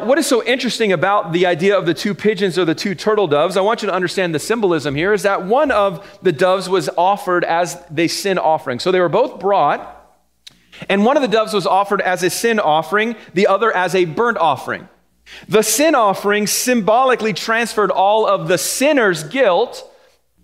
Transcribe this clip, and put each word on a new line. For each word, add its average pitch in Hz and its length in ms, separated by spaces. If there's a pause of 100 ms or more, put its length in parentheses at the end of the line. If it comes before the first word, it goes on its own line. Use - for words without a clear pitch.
what 254 120
is 302 100
so 233 160
interesting 240 480
about 180 400
the 180 140
idea 180 320
of 180 80
the 170 80
two 208 200
pigeons 190 460
or 180 60
the 160 100
two 196 180
turtle 208 340
doves, 156 280
I 190 60
want 220 200
you 214 60
to 175 60
understand 180 420
the 147 40
symbolism 170 540
here, 175 200
is 190 100
that 196 220
one 262 260
of 196 500
the 180 120
doves 185 340
was 180 300
offered 180 480
as 165 440
the 160 200
sin 190 280
offering. 147 420
So 175 120
they 185 80
were 180 80
both 208 320
brought, 175 560 (960)
and 196 160
one 254 100
of 302 60
the 254 80
doves 214 240
was 190 120
offered 196 360
as 185 220
a 185 60
sin 233 300
offering, 185 560 (180)
the 190 140
other 196 260
as 180 220
a 185 80
burnt 196 340
offering. 127 520 (580)
The 208 140
sin 302 340
offering 208 500
symbolically 233 840
transferred 220 580
all 202 380
of 170 220
the 180 80
sinner's 220 680
guilt 214 640 (580)